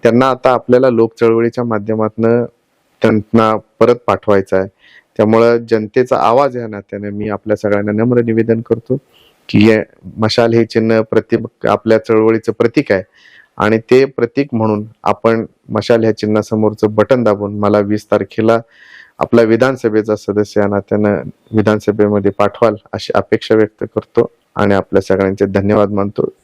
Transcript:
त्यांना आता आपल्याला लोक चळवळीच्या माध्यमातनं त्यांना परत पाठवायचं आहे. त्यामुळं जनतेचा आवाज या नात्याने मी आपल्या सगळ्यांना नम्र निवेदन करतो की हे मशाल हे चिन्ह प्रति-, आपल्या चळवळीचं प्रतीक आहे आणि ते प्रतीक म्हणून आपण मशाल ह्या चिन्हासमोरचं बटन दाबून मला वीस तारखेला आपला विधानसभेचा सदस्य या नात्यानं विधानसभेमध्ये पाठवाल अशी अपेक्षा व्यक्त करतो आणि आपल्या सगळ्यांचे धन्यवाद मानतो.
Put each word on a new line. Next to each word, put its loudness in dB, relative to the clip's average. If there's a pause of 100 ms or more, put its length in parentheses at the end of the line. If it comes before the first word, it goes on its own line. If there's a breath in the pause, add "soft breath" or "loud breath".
त्यांना 2
आता 0
आपल्याला 2
लोक 0
चळवळीच्या 0
माध्यमातनं -2 (560)
त्यांना 2 (220)
परत 4 (120)
पाठवायचं 0
आहे. -2 (500 soft breath)
त्यामुळं 4 (120)
जनतेचा 0
आवाज 0
या -8
नात्याने -12
मी -8
आपल्या -4
सगळ्यांना -2
नम्र 0
निवेदन 0
करतो -4 (520 soft breath)
की 0
हे 4 (380)
मशाल 0
हे 2
चिन्ह 0
प्रति-, -4
आपल्या 0
चळवळीचं 0
प्रतीक -2
आहे 0 (540 soft breath)
आणि 2 (120)
ते 6
प्रतीक -4
म्हणून -2 (200)
आपण 0 (240)
मशाल 0
ह्या 0
चिन्हासमोरचं -2
बटन 2
दाबून -2
मला 2
वीस -4
तारखेला 0 (580 loud breath)
आपला 2
विधानसभेचा 0
सदस्य -4
या 0
नात्यानं -2 (300)
विधानसभेमध्ये 0
पाठवाल 0 (180)
अशी -10
अपेक्षा -2
व्यक्त -2 (120)
करतो -4 (240)
आणि 0
आपल्या 0
सगळ्यांचे -2
धन्यवाद 0
मानतो. -4 (140)